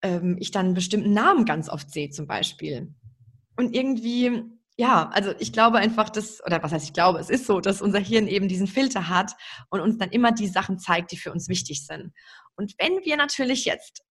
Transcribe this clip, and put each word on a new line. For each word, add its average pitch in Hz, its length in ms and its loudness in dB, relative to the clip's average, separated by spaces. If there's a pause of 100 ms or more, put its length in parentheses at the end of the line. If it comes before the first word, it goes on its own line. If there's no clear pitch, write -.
ähm, 175 380 0
ich 202 120 -8
dann 185 160 0
einen 185 80 2
bestimmten 202 380 0
Namen 269 320 4
ganz 156 240 -2
oft - 200 -10
sehe 147 200 -6
zum 143 180 -10
Beispiel. - 680 -6 (640)
Und 240 180 0
irgendwie, 240 680 0 (340)
ja, 233 340 4
also 196 280 0
ich - 120 -8
glaube 226 280 6
einfach, 214 300 2
dass, - 360 -8
oder 170 160 0
was 147 100 -4
heißt 156 140 -2
ich - 80 -14
glaube, 175 260 4
es 175 100 -8
ist 240 160 0
so, 190 160 2
dass 196 200 0
unser 202 180 2
Hirn 214 280 2
eben 196 200 0
diesen 185 200 0
Filter 208 420 0
hat 185 240 2 (360)
und 185 120 -2
uns 220 160 2
dann 185 140 -2
immer 233 200 4
die 226 160 0
Sachen 190 300 -2
zeigt, 175 340 -2
die 170 60 -12
für - 140 -10
uns 175 180 -6
wichtig 180 360 -4
sind. - 280 -12 (420)
Und 208 220 -6
wenn 370 260 0
wir 302 140 0
natürlich 269 480 0
jetzt - 480 -6